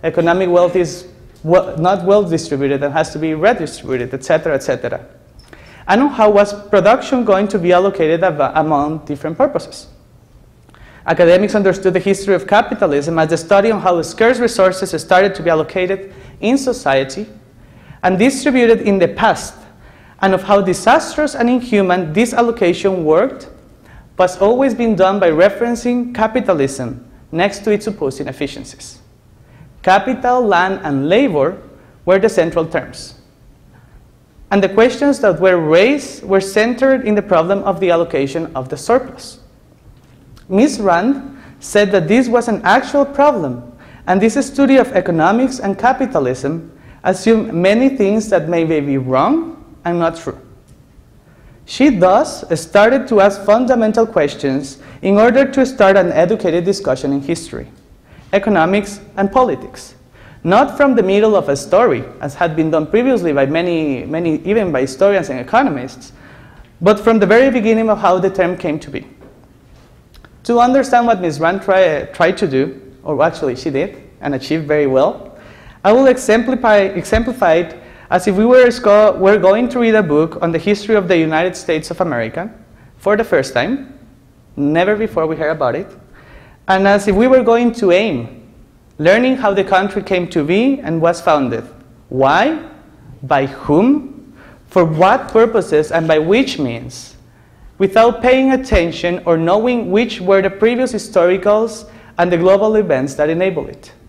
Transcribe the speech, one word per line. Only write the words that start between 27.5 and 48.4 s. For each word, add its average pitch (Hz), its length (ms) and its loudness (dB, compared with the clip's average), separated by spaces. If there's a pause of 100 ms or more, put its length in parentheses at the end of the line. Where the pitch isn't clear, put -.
to 214 120 -2
its 208 140 -2
supposed 151 360 -6
inefficiencies. - 800 -12 (840)
Capital, 247 600 0
land, 190 420 0
and 143 260 -4
labor 190 520 0 (440)
were 190 140 2
the 208 100 2
central 165 360 -2
terms. - 500 -10 (1400)
And 202 100 2
the 190 80 0
questions 254 520 2
that 180 180 2
were 185 180 4
raised 185 680 0
were 190 180 2
centered 247 640 0
in 208 80 2
the 202 60 0
problem 185 420 0
of 190 160 -2
the 180 100 0
allocation 165 680 -2
of 131 140 -8
the 143 80 -8
surplus. - 600 -4 (1120)
Miss 214 300 2
Rand 202 580 0 (220)
said 208 320 0
that 180 160 0
this 240 200 2
was 233 200 0
an 214 160 -2
actual 269 420 2
problem, 208 640 -2 (360)
and 185 120 2
this 220 140 2 (120)
study 269 320 2
of 262 160 2
economics 202 680 0
and 196 180 -4
capitalism 160 960 -2 (280)
assumed 214 500 0
many 208 360 2
things 214 400 -2
that 160 200 0